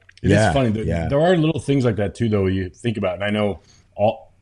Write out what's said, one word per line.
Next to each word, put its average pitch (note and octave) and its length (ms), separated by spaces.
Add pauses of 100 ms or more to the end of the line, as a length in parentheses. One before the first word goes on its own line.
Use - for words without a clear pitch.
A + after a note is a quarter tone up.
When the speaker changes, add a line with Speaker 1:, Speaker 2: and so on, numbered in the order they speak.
(240)
Speaker 1:
It A#2+ 40
is F#2+ 40
Speaker 2:
Yeah, G#2 220
Speaker 1:
funny. C3 160
There, G#2+ 160
Speaker 2:
yeah. A#2 240
Speaker 1:
there C#3+ 100
are F3+ 160
little D#3+ 240
things C#3 240
like A2+ 140
that G2+ 180
too, A#2 140
though, G2+ 160
you F#2+ 240
think A2+ 260
about. F#2+ 200
And F#2+ 100
I G#2 60
know G#2 280 (360)
all, - 360 (100)